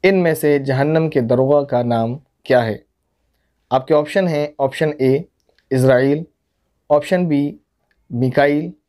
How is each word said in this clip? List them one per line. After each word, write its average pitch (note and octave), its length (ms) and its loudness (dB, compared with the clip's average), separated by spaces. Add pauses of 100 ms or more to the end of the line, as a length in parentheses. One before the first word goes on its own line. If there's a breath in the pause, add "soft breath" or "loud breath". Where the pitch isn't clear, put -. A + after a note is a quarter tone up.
इनमें F3+ 300 2
से D3 260 2
जहन्नम D3 480 0
के D3 140 0
दरोगा C3 420 2
का B2 200 -2
नाम A#2 300 -2 (320)
क्या B2+ 140 4
है? A2 240 -6 (840)
आपके C3 240 0
ऑप्शन D3+ 340 0
हैं, D3 320 -4
ऑप्शन D3 400 -2
ए C3+ 240 0 (460)
इज़राइल, C3 540 2 (680)
ऑप्शन F3 360 0
बी C#3+ 320 -2 (520)
मिकाईल C#3+ 640 0 (160)